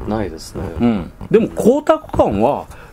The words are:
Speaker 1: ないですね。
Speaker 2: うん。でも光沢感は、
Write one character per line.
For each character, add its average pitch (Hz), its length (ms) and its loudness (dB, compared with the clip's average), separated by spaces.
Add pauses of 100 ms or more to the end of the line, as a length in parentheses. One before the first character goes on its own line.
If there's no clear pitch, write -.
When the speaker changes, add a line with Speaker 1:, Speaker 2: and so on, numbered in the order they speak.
Speaker 1:
な 107 180 -2
い 90 40 -8
で 80 100 -12
す - 160 -18
ね。 - 80 -8 (160)
Speaker 2:
う 117 60 2
ん。 104 260 0 (200)
で 202 80 6
も 214 80 2
光 277 400 2
沢 320 140 4
感 139 400 0
は、 113 240 0 (280)